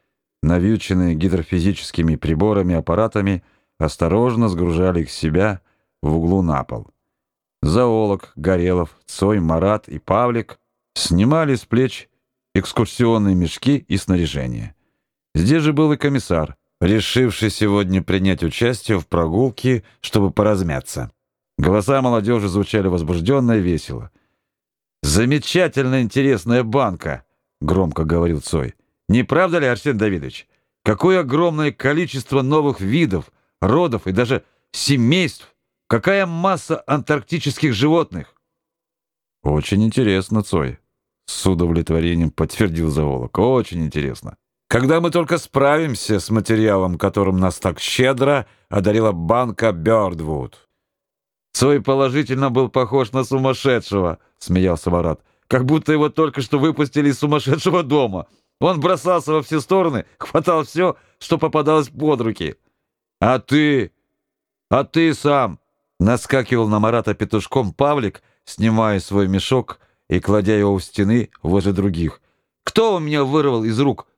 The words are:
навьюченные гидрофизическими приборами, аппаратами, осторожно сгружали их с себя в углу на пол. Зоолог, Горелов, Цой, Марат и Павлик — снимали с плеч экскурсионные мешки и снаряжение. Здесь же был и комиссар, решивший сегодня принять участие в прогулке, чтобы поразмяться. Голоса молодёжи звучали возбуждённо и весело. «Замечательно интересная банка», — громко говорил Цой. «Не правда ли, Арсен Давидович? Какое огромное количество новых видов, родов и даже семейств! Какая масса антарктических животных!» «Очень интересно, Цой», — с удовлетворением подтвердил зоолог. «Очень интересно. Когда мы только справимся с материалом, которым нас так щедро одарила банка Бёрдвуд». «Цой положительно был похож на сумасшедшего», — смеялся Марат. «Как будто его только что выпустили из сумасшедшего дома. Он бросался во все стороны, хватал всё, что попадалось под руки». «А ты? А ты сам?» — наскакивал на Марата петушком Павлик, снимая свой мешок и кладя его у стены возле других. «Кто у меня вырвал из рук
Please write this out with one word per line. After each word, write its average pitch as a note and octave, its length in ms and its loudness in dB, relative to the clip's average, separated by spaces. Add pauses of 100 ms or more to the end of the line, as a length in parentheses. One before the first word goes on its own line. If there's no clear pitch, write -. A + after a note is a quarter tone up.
(440)
навьюченные F2+ 720 2
гидрофизическими E2+ 1000 0
приборами, F2+ 600 0
аппаратами, G2 680 0 (380)
осторожно A2 680 0
сгружали F2 540 0
их D2+ 80 -8
с - 60 -14
себя F#2 460 0 (380)
в D2+ 140 0
углу F2 280 2
на D2 200 0
пол. A1 240 -12 (720)
Зоолог, G#2+ 760 0
Горелов, F2+ 600 0 (100)
Цой, G2+ 340 0
Марат E2+ 480 0
и D2 100 -12
Павлик — A#2 600 -2 (340)
снимали C3+ 600 2
с - 100 -4
плеч B2 440 -2 (480)
экскурсионные G#2+ 800 0
мешки F2+ 400 0
и - 200 -4
снаряжение. C#2 800 -4 (580)
Здесь B2 300 2
же D3+ 100 2
был D3+ 200 2
и C#3+ 40 2
комиссар, G#2 600 -2 (240)
решивший G#2+ 680 0
сегодня G2 520 0
принять F#2+ 400 0
участие A2 560 -2
в D2+ 80 -6
прогулке, G#2 800 0 (160)
чтобы G2 320 0
поразмяться. E2 800 -2 (440)
Голоса G#2 460 2
молодёжи A2+ 460 0
звучали F#2+ 400 0
возбуждённо F2+ 640 0
и A2 80 2
весело. D2+ 500 -4 (960)
«Замечательно C3 960 0
интересная A#2+ 600 0
банка», — G2+ 580 -2 (380)
громко E2 440 0
говорил E2+ 360 0
Цой. C2+ 340 -4 (340)
«Не B2 140 2
правда E3+ 380 0
ли, C#3 60 0
Арсен A#2+ 300 -2
Давидович? F#2 520 -4 (340)
Какое F3+ 380 2
огромное D3+ 500 0
количество C#3 720 -2
новых C#3+ 380 0
видов, G2 500 -2 (300)
родов A#2+ 480 0
и F#2+ 40 -2
даже B2 300 0 (300)
семейств! C#3 840 0 (320)
Какая F#3 400 0
масса E3+ 600 -4
антарктических D3 840 -2
животных!» C#3+ 600 -2 (1120)
«Очень D2+ 400 0
интересно, G#2+ 580 0
Цой», — C#2+ 360 -4 (500)
с - 180 -8
удовлетворением E2 840 0
подтвердил D#2+ 600 -2
зоолог. C#2 480 -2
«Очень G#2+ 460 0
интересно. C#2+ 520 -6 (300)
Когда C3 340 2
мы E3+ 100 0
только E3 260 0
справимся C#3 840 0
с - 100 -8
материалом, G#2 680 2
которым G2 420 0
нас F#2 200 0
так - 220 -4
щедро C3+ 680 0 (240)
одарила G#2 420 2
банка A2 600 0
Бёрдвуд». D#2+ 960 -2 (840)
«Цой C#3 300 2
положительно C3+ 680 0
был B2 200 0
похож B2 420 -2
на B2+ 120 -2
сумасшедшего», — A#2+ 920 0 (200)
смеялся F2+ 520 0
Марат. E2 300 0 (280)
«Как B2+ 180 0
будто D#3 260 2
его D3+ 160 2
только C#3+ 320 -2
что C3+ 180 -2
выпустили D3 520 0
из B2+ 80 -2
сумасшедшего D3+ 640 0
дома. B2 440 0 (320)
Он E3 220 0
бросался E3+ 540 0
во D#3 80 0
все D#3 180 -4
стороны, E3+ 460 0 (120)
хватал D#3+ 460 0
всё, E3+ 320 -2 (220)
что - 180 -2
попадалось D3+ 540 0
под D3 320 0
руки». G2+ 340 -4 (640)
«А B2 180 2
ты? C#3+ 540 0 (800)
А C3 140 2
ты D#3+ 280 2
сам?» — C3+ 460 0 (420)
наскакивал A#2 680 2
на G#2+ 120 2
Марата A2 320 0
петушком G#2 640 -2
Павлик, C#3 480 0 (240)
снимая A2 520 0
свой G2 300 0
мешок G2 500 0 (300)
и F2+ 120 0
кладя G#2 360 2
его G2+ 160 4
у F#2+ 80 0
стены G#2 480 0 (140)
возле F#2 300 2
других. F2 500 -2 (420)
«Кто A3 320 0
у - 20 -4
меня D3+ 260 -2
вырвал C3+ 400 0
из A2+ 140 -2
рук C#3 280 0 (120)